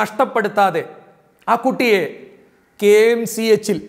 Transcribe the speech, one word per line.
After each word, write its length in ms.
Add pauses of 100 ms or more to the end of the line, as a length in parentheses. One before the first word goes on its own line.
നഷ്ടപ്പെടുത്താതെ 800 (640)
ആ 80
കുട്ടിയെ 460 (800)
കെ 120 (200)
എം 80 (120)
സി 100 (120)
എച്ചിൽ, 220 (120)